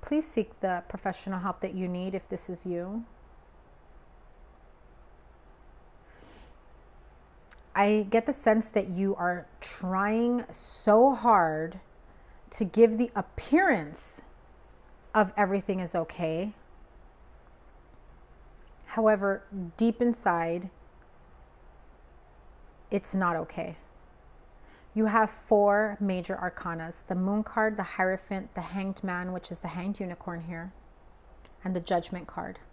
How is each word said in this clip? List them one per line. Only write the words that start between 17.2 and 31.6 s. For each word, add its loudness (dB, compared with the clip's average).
However, 2
deep 2
inside, 0
it's -4
not 0
okay. -8
You 2
have 4
four 4
major -2
arcanas, -8
the -2
Moon 0
card, 0
the -2
Hierophant, -2
the -8
Hanged -6
Man, -6
which -8
is -12
the -8
Hanged -6
Unicorn -8
here, -10